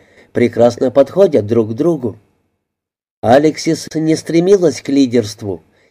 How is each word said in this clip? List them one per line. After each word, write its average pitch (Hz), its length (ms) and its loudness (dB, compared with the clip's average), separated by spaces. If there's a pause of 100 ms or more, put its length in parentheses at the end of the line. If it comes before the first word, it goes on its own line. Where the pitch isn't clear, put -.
(320)
прекрасно 117 600 0
подходят 139 540 2
друг 110 260 0
к - 20 -8
другу. 131 440 -4 (1040)
Алексис 147 720 0
не 160 220 -2
стремилась 170 680 0
к - 80 -14
лидерству 113 760 -2 (280)